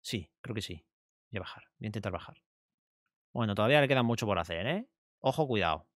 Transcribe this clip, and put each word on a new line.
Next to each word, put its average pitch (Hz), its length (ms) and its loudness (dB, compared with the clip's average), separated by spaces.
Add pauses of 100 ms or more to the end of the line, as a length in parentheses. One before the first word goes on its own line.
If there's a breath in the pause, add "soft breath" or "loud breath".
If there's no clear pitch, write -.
Sí, 95 260 -6 (140)
creo 113 140 -8
que 104 80 -4
sí. 85 200 -12 (460)
Voy 107 80 -8
a 92 40 -4
bajar, - 240 -14 (120)
voy - 80 -12
a 110 40 -4
intentar 104 220 -6
bajar. - 300 -10 (880)
Bueno, 110 220 -2
todavía 117 260 6
le 139 80 6
queda 131 140 4
mucho 117 240 0
por 98 140 2
hacer, 85 260 -4
¿eh? 190 220 -4 (320)
Ojo, 143 280 0
cuidado. 85 480 0